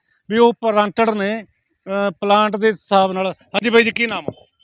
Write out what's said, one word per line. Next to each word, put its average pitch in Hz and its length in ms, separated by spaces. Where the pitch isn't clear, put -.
ਵੀ 208 80
ਉਹ 233 160
ਪਲਾਂਟਰ 214 640
ਨੇ, 208 280
ਅ, - 680
ਪਲਾਂਟ 208 340
ਦੇ 214 120
ਹਿਸਾਬ 196 440
ਨਾਲ। 190 160
ਹਾਂਜੀ 202 420
ਬਾਈ 233 140
ਜੀ, 214 80
ਕੀ 233 140
ਨਾਮ 190 240
ਆ? - 20